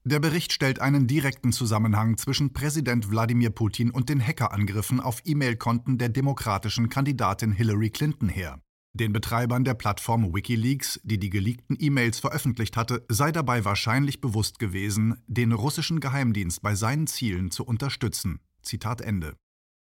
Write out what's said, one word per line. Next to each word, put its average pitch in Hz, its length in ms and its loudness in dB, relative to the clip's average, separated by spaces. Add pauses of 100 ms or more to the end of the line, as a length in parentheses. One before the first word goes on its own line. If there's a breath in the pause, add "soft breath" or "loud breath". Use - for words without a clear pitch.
"Der 147 160 2
Bericht 160 320 0
stellt 135 280 0
einen 135 280 4
direkten 135 420 0
Zusammenhang 110 680 2
zwischen 139 340 0
Präsident 127 580 0
Wladimir 117 400 4
Putin 117 400 0
und 123 180 -2
den 143 160 2
Hackerangriffen 104 760 0
auf 120 240 -6
E-Mail-Konten 123 720 0
der 120 100 0
demokratischen 113 800 0
Kandidatin 113 640 0
Hillary 107 400 2
Clinton 147 380 0
her. 78 320 -4 (320)
Den 110 200 -2
Betreibern 120 520 0
der 127 100 2
Plattform 110 580 0
WikiLeaks, 120 720 -2
die 107 160 -2
die 98 120 -2
geleakten 104 500 -2
E-Mails 131 400 2
veröffentlicht 131 560 -2
hatte, 113 320 -2
sei 143 240 2
dabei 127 320 0
wahrscheinlich 120 560 0
bewusst 110 400 -2
gewesen, 104 640 0
den 113 240 2
russischen 147 480 0
Geheimdienst 120 640 -2
bei 104 140 0
seinen 131 320 0
Zielen 92 420 -2
zu 120 140 -6
unterstützen." 113 720 -4 (240)
Zitat 110 380 -6
Ende. 85 340 -4 (600)